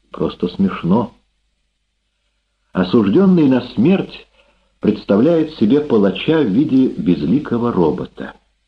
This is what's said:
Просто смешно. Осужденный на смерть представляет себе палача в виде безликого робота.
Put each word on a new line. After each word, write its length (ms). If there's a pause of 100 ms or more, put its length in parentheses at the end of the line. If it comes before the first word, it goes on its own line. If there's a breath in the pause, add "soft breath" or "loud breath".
(100)
Просто 380
смешно. 640 (1600)
Осужденный 760
на 140 (120)
смерть 520 (540)
представляет 720
себе 260
палача 600
в 60
виде 420
безликого 840
робота. 640 (340)